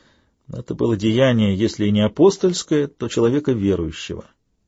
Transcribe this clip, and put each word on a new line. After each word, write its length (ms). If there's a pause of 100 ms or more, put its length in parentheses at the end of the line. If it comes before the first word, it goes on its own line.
(520)
Это 220
было 220
деяние, 600
если 300
и 60
не 100
апостольское, 840
то 200
человека 440
верующего. 720 (420)